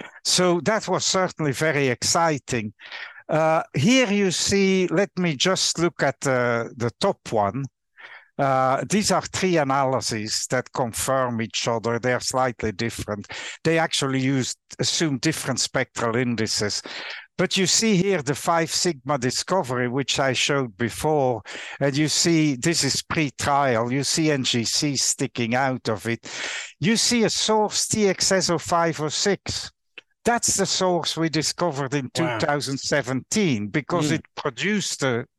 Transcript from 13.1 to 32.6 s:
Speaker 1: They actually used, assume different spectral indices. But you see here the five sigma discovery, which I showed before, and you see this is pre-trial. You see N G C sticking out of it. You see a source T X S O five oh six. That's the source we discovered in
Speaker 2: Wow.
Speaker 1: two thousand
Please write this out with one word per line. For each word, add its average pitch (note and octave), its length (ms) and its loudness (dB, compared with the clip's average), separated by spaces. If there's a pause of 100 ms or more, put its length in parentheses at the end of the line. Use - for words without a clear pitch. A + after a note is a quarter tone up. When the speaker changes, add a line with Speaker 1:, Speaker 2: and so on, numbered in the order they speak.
Speaker 1:
They D#3+ 140 4
actually C3+ 440 0
used, C3 360 0 (220)
assume C3+ 400 0
different C#3 400 -2
spectral A#2+ 560 -2
indices. A2 640 0 (560)
But F3+ 180 0
you F#3+ 120 2
see A3 280 4
here F#3 260 2
the C#3 140 -2
five E3 340 0
sigma D3 480 -2
discovery, B2+ 720 -2
which C3 320 -2
I C3+ 140 2
showed C3 440 0
before, B2+ 640 0 (380)
and C#3 160 2
you D3+ 140 2
see D#3 460 4
this D#3 280 0
is C3 180 0
pre-trial. C#3 880 0
You C#3 120 0
see D#3 280 2
N C3 120 0
G A#2 220 0
C C#3+ 320 0
sticking B2 580 -2
out C3 320 0
of A2 180 -2
it. A#2 240 -4 (500)
You G#3 180 2
see A#3+ 260 2
a E3+ 60 2
source - 580 0
T G#3 220 2
X - 240 0
S F#3+ 160 2
O E3 80 2
five E3+ 420 0
oh D3+ 100 -2
six. - 640 -4 (540)
That's A#3 320 2
the G3 80 0
source F3 500 0
we D#3+ 140 0
discovered C#3+ 640 -2
in C3 240 -2
Speaker 2:
Wow. A#2+ 220 0
Speaker 1:
two E3+ 60 0
thousand C#3 320 -2